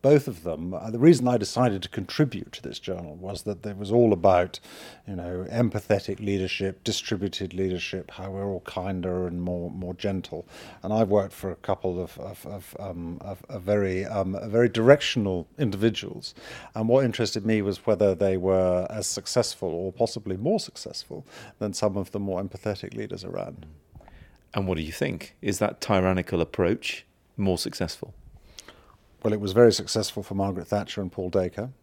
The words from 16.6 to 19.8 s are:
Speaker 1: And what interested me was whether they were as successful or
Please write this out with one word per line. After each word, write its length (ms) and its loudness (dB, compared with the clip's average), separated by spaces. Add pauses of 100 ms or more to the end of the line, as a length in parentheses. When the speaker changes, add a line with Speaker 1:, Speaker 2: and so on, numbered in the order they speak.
Speaker 1:
And 120 -2
what 200 6
interested 400 -2
me 160 4
was 240 -2
whether 280 4
they 220 2
were 540 2
as 160 -6
successful 640 -2
or 220 -4